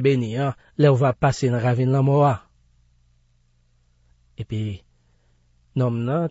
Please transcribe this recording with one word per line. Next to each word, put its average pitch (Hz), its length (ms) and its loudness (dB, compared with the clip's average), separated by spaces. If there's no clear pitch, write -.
beni, 123 340 0
an, 139 160 -4
lè 147 140 6
ou 123 80 2
va 135 120 2
pase 135 380 -2
nan 120 140 -2
ravin 123 260 0
lanmò 139 380 2
a." 127 60 0
Epi, 107 460 -8
nonm 120 280 -2
nan, 160 240 -2